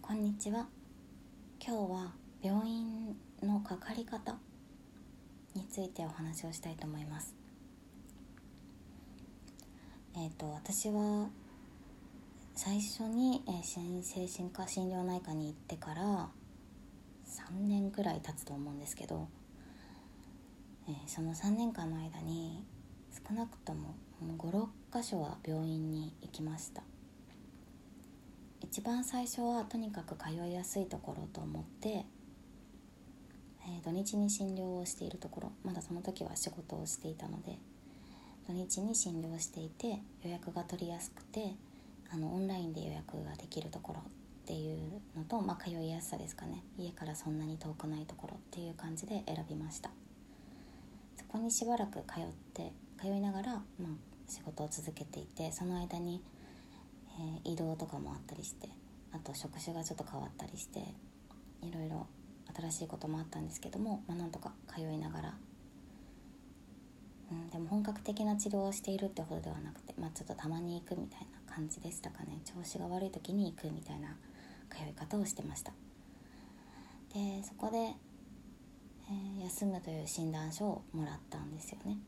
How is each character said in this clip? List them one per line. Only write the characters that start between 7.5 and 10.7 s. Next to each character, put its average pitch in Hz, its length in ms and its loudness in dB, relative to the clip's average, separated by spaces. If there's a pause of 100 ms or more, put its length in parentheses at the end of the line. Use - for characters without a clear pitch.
え 165 120 0
っ - 100 0
と、 151 120 0
私 156 380 2